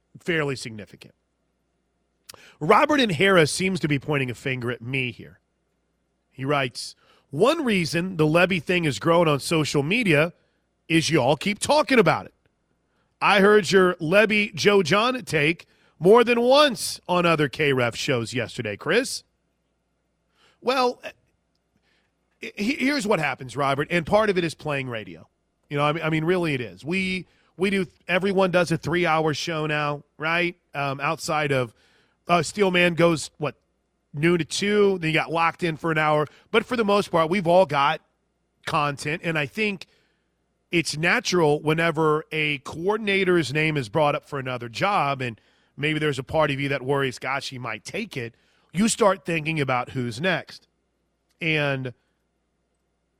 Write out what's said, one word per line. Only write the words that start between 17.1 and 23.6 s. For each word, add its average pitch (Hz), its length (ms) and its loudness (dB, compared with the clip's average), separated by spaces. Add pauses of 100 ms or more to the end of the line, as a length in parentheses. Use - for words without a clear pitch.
other 156 240 2
K-Ref 127 480 0
shows 117 380 -4
yesterday, 110 420 -6
Chris." 208 480 -4 (1400)
Well, 254 420 -2 (1400)
he-, 233 360 -4
here's 269 300 -2
what 208 120 0
happens, 131 380 -6
Robert, 139 340 0